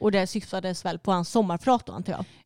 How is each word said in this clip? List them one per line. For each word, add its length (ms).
Och 100
det 160
syftades 580
väl 140
på 120
hans 180
sommarprat 560
då, 80
antar 200
jag. 120